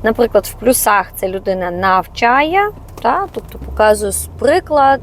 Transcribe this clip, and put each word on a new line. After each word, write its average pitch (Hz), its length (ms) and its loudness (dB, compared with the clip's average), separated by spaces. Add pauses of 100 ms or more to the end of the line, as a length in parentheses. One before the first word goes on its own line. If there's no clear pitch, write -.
наприклад, 220 420 2
в - 80 -10
плюсах 214 600 2
це - 120 -6
людина 185 440 -4
навчає, 247 960 2 (320)
та, 330 320 0
тобто - 260 -12
показує 214 500 0
с-, - 200 -8 (100)
приклад 277 640 2